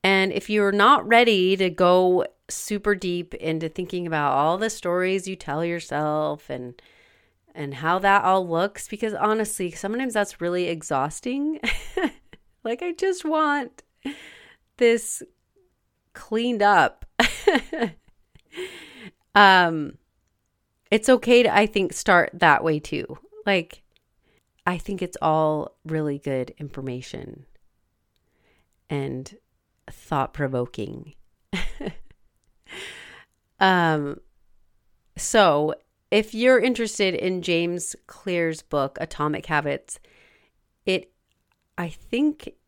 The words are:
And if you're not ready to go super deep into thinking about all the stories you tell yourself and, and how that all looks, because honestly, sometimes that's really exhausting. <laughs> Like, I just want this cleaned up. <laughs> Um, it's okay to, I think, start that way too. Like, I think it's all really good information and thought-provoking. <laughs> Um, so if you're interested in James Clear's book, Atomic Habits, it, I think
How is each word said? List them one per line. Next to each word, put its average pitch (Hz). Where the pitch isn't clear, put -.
And 190
if -
you're 208
not 202
ready 214
to 185
go 180
super 208
deep 175
into 160
thinking 180
about 147
all 156
the 220
stories 185
you 190
tell 160
yourself 151
and, 127
and 139
how 160
that 196
all 185
looks, 170
because 214
honestly, 208
sometimes 233
that's 208
really 175
exhausting. 170
<laughs> 320
Like, 240
I 349
just 359
want 294
this 233
cleaned 226
up. 190
<laughs> -
Um, 180
it's 214
okay 247
to, -
I 208
think, 196
start -
that 165
way 151
too. -
Like, 185
I 180
think 185
it's 180
all 156
really 151
good 131
information 131
and 139
thought-provoking. 131
<laughs> -
Um, 165
so 156
if 214
you're 247
interested 214
in 185
James 170
Clear's 165
book, 135
Atomic 151
Habits, 147
it, -
I 175
think -